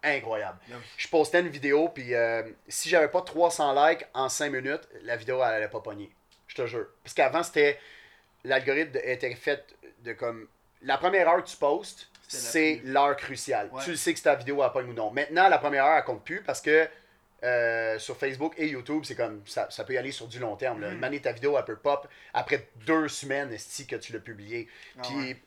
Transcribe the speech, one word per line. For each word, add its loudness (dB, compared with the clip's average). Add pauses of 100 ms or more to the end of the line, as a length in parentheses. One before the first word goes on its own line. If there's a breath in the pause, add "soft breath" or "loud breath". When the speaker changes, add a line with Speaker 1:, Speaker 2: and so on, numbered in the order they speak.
Speaker 1:
incroyable. -2 (100)
Speaker 2:
Ben -14
oui. -18 (120)
Speaker 1:
Je -8
postais 4
une 0
vidéo, 2
puis, -6
euh, 2 (240)
si -6
j'avais 6
pas 0
trois 2
cents 2
likes 4 (100)
en 0
cinq -2
minutes, -4 (140)
la -4
vidéo, -4
elle 2
allait -2
pas -8
pogner. -12 (380)
Je -18
te -2
jure. -6 (180)
Parce -16
qu'avant, 2
c'était, 4 (680 loud breath)
l'algorithme 0
de, -2
était -2
fait -4 (280)
de -10
comme, -6 (340)
la -2
première 4
heure 4
que -16
tu -14
postes, -2 (180)
Speaker 2:
C'était -12
la -8
Speaker 1:
c'est 4
Speaker 2:
plus -8
Speaker 1:
l'heure 4
cruciale. -4
Speaker 2:
Ouais. -10
Speaker 1:
Tu -6
le -4
sais 0
que -10
ta 6
vidéo, -2
elle 4
pogne -2
ou -12
non. -2
Maintenant, 4
la 8
première 2
heure, 6
elle 0
compte -6
plus -8
parce -4
que, 6 (540 loud breath)
euh, 0
sur -8
Facebook -4
et 0
YouTube, -4
c'est -10
comme, -4
ça, -4
ça -8
peut -6
y 2
aller -6
sur -12
du -14
long -6
terme, -4
là. -6
Speaker 2:
Mm. -8
Speaker 1:
Une -6
année, -4
ta -2
vidéo, 0
elle -2
peut -8
pop 0 (280 loud breath)
après -2 (180)
deux 2
semaines, -6
esti, -12
que -6
tu -10
l'as -8
publiée. -12 (300 loud breath)
Speaker 2:
Ah -14
Speaker 1:
Puis, -6
Speaker 2:
ouais. -6 (100)